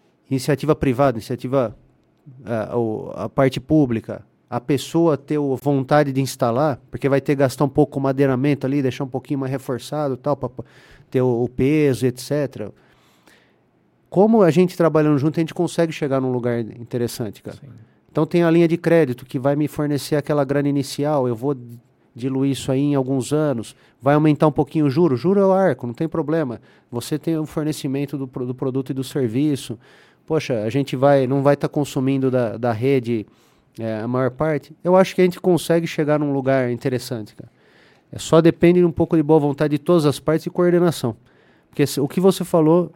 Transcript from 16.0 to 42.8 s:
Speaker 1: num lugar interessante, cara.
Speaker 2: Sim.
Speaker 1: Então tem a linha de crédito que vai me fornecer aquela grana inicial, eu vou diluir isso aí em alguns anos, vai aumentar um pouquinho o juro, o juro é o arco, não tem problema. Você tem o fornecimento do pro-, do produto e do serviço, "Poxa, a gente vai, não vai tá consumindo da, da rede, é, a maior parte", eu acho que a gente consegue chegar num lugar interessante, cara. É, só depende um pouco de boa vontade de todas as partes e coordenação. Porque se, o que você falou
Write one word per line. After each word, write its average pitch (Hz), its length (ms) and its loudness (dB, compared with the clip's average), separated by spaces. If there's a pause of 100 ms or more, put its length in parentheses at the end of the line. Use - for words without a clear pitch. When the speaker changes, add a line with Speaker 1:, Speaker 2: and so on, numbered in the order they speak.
Speaker 1:
num 131 120 -2
lugar 120 280 -2
interessante, 117 840 -8
cara. 104 160 -16
Speaker 2:
Sim. - 80 -20 (440)
Speaker 1:
Então 151 160 0
tem 175 160 2
a 165 80 4
linha 170 160 4
de 165 120 0
crédito 156 480 0
que - 120 -8
vai 139 160 0
me 147 140 -2
fornecer 147 480 -4
aquela 143 280 0
grana 143 240 -2
inicial, 143 600 -2
eu 120 80 -2
vou 135 180 -4 (600)
diluir 135 380 -2
isso 131 200 -4
aí 131 80 0
em 143 140 0
alguns 131 400 -2
anos, 143 420 -2 (240)
vai 143 140 2
aumentar 156 320 4
um 147 60 4
pouquinho 151 340 0
o 139 40 2
juro, 151 240 2
o - 20 0
juro 175 240 0
é 196 60 4
o 190 60 4
arco, 185 340 0
não 120 80 -6
tem 160 140 -6
problema. 151 500 -4 (320)
Você 120 280 -6
tem 165 200 -4
o 156 60 -4
fornecimento 143 720 -6
do 135 100 -6
pro-, 127 200 -8
do 127 80 -6
produto 131 360 -4
e 143 40 -4
do 131 100 -6
serviço, 131 760 -2 (500)
"Poxa, 143 340 -2
a 113 80 -4
gente 135 240 -2
vai, 135 320 4
não 135 160 0
vai 139 140 4
tá - 120 -4
consumindo 135 600 -2
da, 120 260 -2
da 120 140 -2
rede, 117 560 0 (520)
é, 110 220 -6
a 110 60 -6
maior 127 240 -2
parte", 151 420 -4 (120)
eu 180 100 2
acho 185 200 4
que 185 80 2
a - 20 6
gente 180 160 0
consegue 170 460 2
chegar 151 340 0
num 147 140 -2
lugar 131 360 0
interessante, 123 640 -6
cara. - 160 -20 (640)
É, 113 60 -12
só - 220 4
depende 175 440 6
um 165 80 2
pouco 165 240 0
de 156 60 4
boa 156 180 6
vontade 147 320 0
de 147 60 0
todas 160 280 2
as 139 140 0
partes 156 260 -2
e 175 40 -8
coordenação. 175 640 2 (540)
Porque 143 160 0
se, - 140 -4
o 143 60 0
que - 140 -2
você 185 240 4
falou 165 520 2